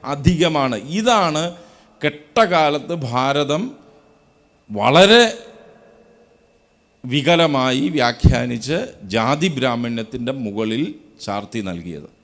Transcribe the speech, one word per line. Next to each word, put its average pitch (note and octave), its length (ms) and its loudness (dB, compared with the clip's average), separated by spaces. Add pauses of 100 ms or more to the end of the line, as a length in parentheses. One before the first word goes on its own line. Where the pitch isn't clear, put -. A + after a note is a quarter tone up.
(140)
അധികമാണ്. D3 640 0 (220)
ഇതാണ് F#3 440 0 (600)
കെട്ടകാലത്ത് D3+ 920 0 (140)
ഭാരതം C#3 540 0 (1120)
വളരെ F#3 460 6 (1900)
വികലമായി C#3+ 720 2 (120)
വ്യാഖ്യാനിച്ച് A#2+ 840 2 (360)
ജാതി C#3+ 440 0
ബ്രാഹ്മണ്യത്തിൻ്റെ A#2+ 760 -4 (120)
മുകളിൽ A2 380 -2 (420)
ചാർത്തി G2+ 420 -6
നൽകിയത്. E2 420 -10 (140)